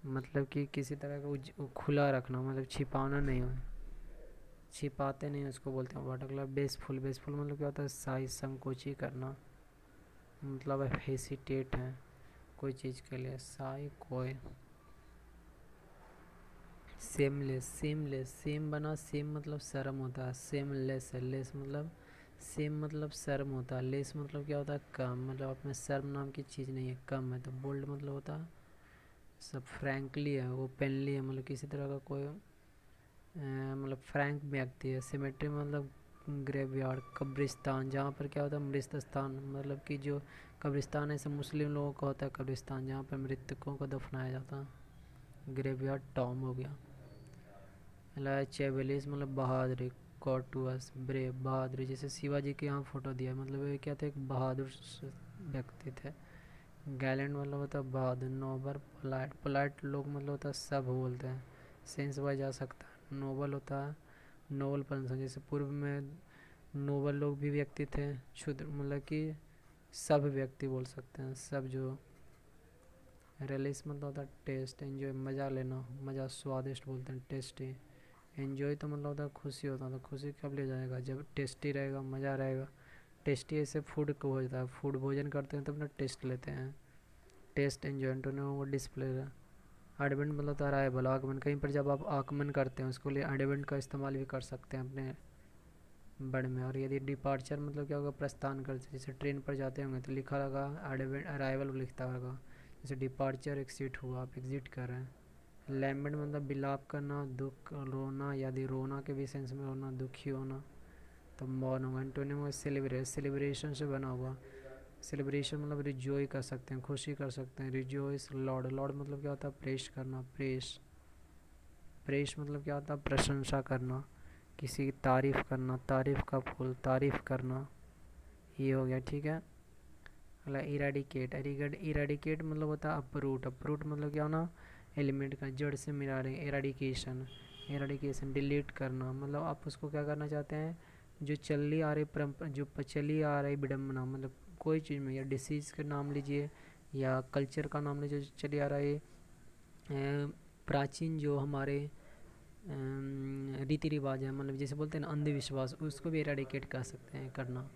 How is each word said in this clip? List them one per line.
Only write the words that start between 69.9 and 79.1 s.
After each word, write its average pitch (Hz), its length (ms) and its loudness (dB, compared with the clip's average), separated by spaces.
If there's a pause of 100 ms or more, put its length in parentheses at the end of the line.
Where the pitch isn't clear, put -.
सब - 280 8
व्यक्ति 135 480 2
बोल 131 160 2
सकते - 380 -10
हैं, 131 120 -4
सब 131 320 -2
जो। 131 320 -2 (1400)
रिलीज 139 440 0
मतलब 143 180 -4
होता 143 180 -4
है 135 60 -8 (180)
taste, 135 360 -2
enjoy, 135 300 -2
मज़ा 135 360 0
लेना, 131 400 0 (140)
मज़ा 135 240 -2
स्वादिष्ट 131 600 -2
बोलते 131 260 -4
हैं, 127 180 -6
tasty। 131 460 -4 (640)
एंजॉय 139 360 0
तो 147 140 -4
मतलब 147 180 -2
होता 143 160 -2